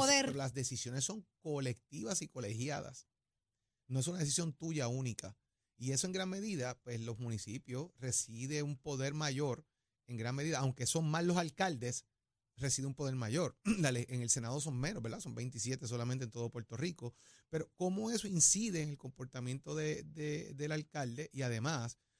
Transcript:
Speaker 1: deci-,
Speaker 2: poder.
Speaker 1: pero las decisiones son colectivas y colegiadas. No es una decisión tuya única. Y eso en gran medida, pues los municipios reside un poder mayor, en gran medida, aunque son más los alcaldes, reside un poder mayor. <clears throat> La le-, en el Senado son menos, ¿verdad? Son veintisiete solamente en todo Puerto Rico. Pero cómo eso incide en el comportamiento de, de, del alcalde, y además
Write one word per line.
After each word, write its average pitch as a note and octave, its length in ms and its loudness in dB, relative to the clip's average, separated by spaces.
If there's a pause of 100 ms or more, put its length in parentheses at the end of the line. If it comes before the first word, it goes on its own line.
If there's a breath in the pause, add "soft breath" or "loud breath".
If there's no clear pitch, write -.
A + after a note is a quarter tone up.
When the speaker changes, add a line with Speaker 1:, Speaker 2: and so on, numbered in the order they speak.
Speaker 1:
deci-, - 40 6
Speaker 2:
poder. C#4 220 6
Speaker 1:
pero C4+ 100 -2
las C3+ 160 -2
decisiones B2+ 500 -2
son G#3 220 -2 (140)
colectivas D3 840 -2
y D#3+ 60 -4
colegiadas. A#2+ 800 -4 (800)
No C3 120 0
es C3 80 2
una F3+ 120 0
decisión D#3 340 2
tuya D#3 340 0
única. A#2+ 480 -2 (400)
Y B2+ 160 -2
eso C3+ 140 2
en F#3 80 -2
gran F#3 160 -2
medida, F#3 540 -2
pues A#2+ 180 -6
los A2+ 160 -4
municipios A#2+ 800 -6
reside B2+ 640 -2
un D3 160 -2
poder C#3 380 -2
mayor, C#3+ 500 0 (400)
en A#2+ 120 -6
gran A#2 180 -2
medida, C#3+ 240 0
aunque C3 260 2
son D#3+ 240 4
más D#3+ 160 4
los F3 120 6
alcaldes, D#3 680 0 (520)
reside C3+ 280 2
un C#3 80 -2
poder C3+ 220 -2
mayor. B2+ 500 2
<clears throat> G#3 140 6
La D3 120 6
le-, B2 180 0
en B2 120 0
el A#2+ 80 4
Senado B2 320 2
son C#3 180 -2
menos, D#3+ 220 0
¿verdad? A2+ 180 -4
Son C3+ 140 -6
veintisiete B2 540 -2
solamente B2 380 0
en A2 60 -6
todo A#2 200 -4
Puerto A2+ 260 -8
Rico. C3+ 360 -4 (360 soft breath)
Pero D#3 260 -2
cómo G3 360 0
eso G#3+ 160 0
incide F#3+ 540 4
en D3+ 80 0
el C#3+ 80 -4
comportamiento B2+ 800 -6
de, D3+ 280 0
de, D3+ 500 -4
del D3 180 -2
alcalde, D3 600 -4
y C3 80 -4
además A#2+ 560 0 (220)